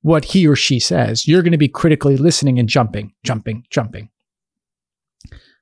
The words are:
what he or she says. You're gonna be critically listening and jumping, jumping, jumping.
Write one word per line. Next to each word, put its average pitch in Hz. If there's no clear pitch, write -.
what 151
he 185
or 143
she 131
says. 113
You're 170
gonna 170
be 147
critically 143
listening 135
and 117
jumping, 104
jumping, 113
jumping. 107